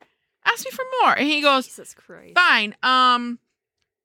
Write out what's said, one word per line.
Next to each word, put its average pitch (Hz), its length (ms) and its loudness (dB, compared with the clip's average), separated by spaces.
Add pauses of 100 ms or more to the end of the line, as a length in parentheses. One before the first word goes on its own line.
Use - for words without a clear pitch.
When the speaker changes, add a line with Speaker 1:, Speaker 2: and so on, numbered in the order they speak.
(440)
Speaker 1:
Ask 466 200 -2
me 523 60 -10
for 508 140 -10 (180)
more." 277 140 2
And 262 100 -2
he 294 140 -2
goes, 277 260 0
Speaker 2:
Jesus - 280 -20
Christ. 175 400 -20
Speaker 1:
"Fine." 247 480 2
Um, 247 560 0 (680)